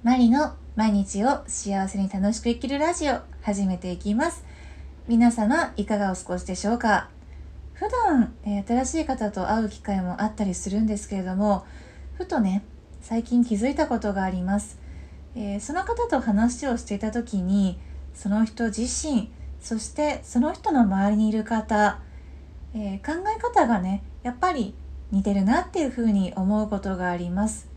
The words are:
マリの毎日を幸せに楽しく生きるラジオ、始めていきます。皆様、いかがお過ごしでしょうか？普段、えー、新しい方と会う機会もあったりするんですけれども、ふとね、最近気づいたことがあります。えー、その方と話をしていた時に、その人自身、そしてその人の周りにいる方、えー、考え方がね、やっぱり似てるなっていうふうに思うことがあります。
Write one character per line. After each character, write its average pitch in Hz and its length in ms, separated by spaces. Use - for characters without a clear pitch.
マ 240 140
リ 240 120
の 294 240
毎 214 160
日 202 320
を 269 240
幸 196 400
せ 196 100
に 196 120
楽 202 240
し - 60
く 240 100
生 233 100
き 262 80
る 277 120
ラ 330 140
ジ 311 160
オ、 240 100
始 202 240
め 185 120
て 180 140
い 175 60
き 208 180
ま 320 160
す。 - 120
皆 233 240
様、 247 460
い 208 80
か 208 120
が 196 140
お 180 40
過 - 100
ご 180 120
し 180 80
で 185 100
し 202 120
ょ 226 80
う - 20
か？ 214 320
普 - 120
段、 254 260
え 202 160
ー、 196 80
新 247 180
し 285 160
い 311 40
方 226 260
と 190 180
会 220 160
う 208 40
機 - 120
会 196 200
も 180 200
あ 208 40
っ 220 80
た 220 100
り 190 100
す - 160
る 208 120
ん 220 60
で 214 100
す - 120
け 202 80
れ 185 60
ど 185 120
も、 196 300
ふ 359 120
と 359 140
ね、 196 240
最 226 220
近 240 200
気 233 120
づ 226 140
い 285 60
た 403 120
こ 233 120
と 208 140
が 190 100
あ 185 60
り 185 120
ま 196 180
す。 - 200
え 202 220
ー、 - 20
そ 277 140
の 370 100
方 466 260
と 262 120
話 233 460
を 233 100
し - 60
て 202 120
い 196 40
た 220 120
時 233 300
に、 190 360
そ - 160
の 214 160
人 233 220
自 214 160
身、 247 460
そ - 180
し - 120
て 294 340
そ - 160
の 302 140
人 403 180
の 269 100
周 196 300
り 208 60
に 214 100
い 214 40
る 214 120
方、 214 560
え 202 220
ー、 196 100
考 330 180
え 440 40
方 440 280
が 220 120
ね、 190 240
や 240 80
っ 247 80
ぱ 359 140
り 208 200
似 196 120
て 202 100
る 196 100
な 262 180
っ 359 80
て 370 120
い 294 40
う 254 40
ふ 247 100
う 226 120
に 196 240
思 208 280
う 208 60
こ 196 100
と 190 180
が 180 120
あ 175 80
り 175 120
ま 196 180
す。 - 300